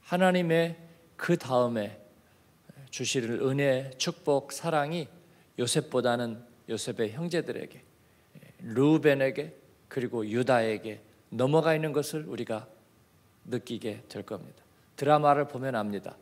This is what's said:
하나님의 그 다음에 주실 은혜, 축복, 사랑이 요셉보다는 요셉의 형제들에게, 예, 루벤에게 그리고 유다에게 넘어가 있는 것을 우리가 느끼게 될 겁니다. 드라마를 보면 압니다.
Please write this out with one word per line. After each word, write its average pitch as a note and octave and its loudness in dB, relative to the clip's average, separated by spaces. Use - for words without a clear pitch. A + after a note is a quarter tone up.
하나님의 F3 2
그 E3+ 0
다음에 A#2+ 0
주실 B2 -2
은혜, C3+ 2
축복, - -2
사랑이 D#3+ -2
요셉보다는 A#2+ 0
요셉의 A2 -4
형제들에게, D#3 -6
예, - -20
루벤에게 C#3 2
그리고 A#2+ -4
유다에게 A2+ 0
넘어가 D3+ 2
있는 D#3 -2
것을 D3 -4
우리가 A2 -6
느끼게 A2+ -6
될 G#2 -12
겁니다. - -12
드라마를 D3 4
보면 C3 -6
압니다. G#2 -4